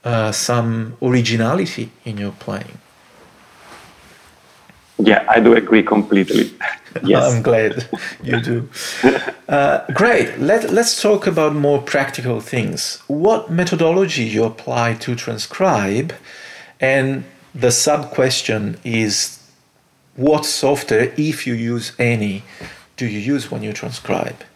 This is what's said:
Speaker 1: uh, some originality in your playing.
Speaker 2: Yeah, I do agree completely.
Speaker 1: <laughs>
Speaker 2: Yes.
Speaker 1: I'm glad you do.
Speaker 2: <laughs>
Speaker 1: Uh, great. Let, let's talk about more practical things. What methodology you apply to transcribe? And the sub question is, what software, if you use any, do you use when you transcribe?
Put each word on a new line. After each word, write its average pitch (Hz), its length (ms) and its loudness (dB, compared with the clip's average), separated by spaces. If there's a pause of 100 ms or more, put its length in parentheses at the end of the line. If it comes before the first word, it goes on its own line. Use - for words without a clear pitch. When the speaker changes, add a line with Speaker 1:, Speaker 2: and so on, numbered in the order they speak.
Speaker 1:
uh, 113 260 0
some 117 680 -2
originality 120 880 0 (160)
in 107 120 -8
your 101 220 -6
playing. - 380 -10 (2250)
Speaker 2:
Yeah, 104 300 4
I 113 120 6
do 117 140 8
agree 110 300 4
completely. 104 720 2
Speaker 1:
<laughs> - 60 -14 (420)
Speaker 2:
Yes. 127 200 4 (100)
Speaker 1:
I'm 120 80 0
glad 113 460 2 (340)
you 120 200 -2
do. 120 260 -4 (340)
Speaker 2:
<laughs> 131 80 6 (380)
Speaker 1:
Uh, 143 460 2
great. 202 460 2
Let, 220 320 0
let's 226 300 0
talk 208 260 2
about 156 260 0
more 143 280 2
practical 127 580 -2
things. - 680 -4
What 185 440 0
methodology 170 720 2
you 110 220 0
apply 117 480 -2 (120)
to 123 80 -4
transcribe? 120 1000 -2 (680)
And 135 460 0 (280)
the 123 180 2
sub 147 400 0
question 113 760 -2
is, 113 540 -2 (760)
what 147 300 2
software, 135 720 0
if 151 280 -2
you 123 80 -2
use 117 460 -4
any, 107 440 0 (520)
do 127 100 -6
you 104 140 -4
use 131 320 -4
when 98 100 -8
you 107 120 -8
transcribe? - 680 -6 (160)